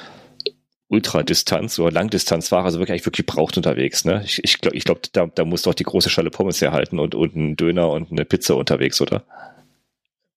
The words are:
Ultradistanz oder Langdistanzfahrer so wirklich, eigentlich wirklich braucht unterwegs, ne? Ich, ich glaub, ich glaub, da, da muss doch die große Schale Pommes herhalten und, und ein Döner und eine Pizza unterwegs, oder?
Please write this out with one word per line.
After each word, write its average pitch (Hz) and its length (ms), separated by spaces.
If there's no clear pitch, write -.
Ultradistanz - 920
oder 85 120
Langdistanzfahrer 90 800
so 82 80
wirklich, 92 140
eigentlich 87 140
wirklich - 180
braucht - 320
unterwegs, 80 480
ne? 95 180
Ich, - 200
ich - 180
glaub, - 120
ich - 120
glaub, - 160
da, 90 120
da 82 180
muss 85 200
doch 87 100
die - 100
große - 260
Schale 85 200
Pommes 95 320
herhalten 73 380
und, - 160
und 76 200
ein 78 220
Döner 85 320
und 80 220
eine 80 120
Pizza - 320
unterwegs, 69 460
oder? - 240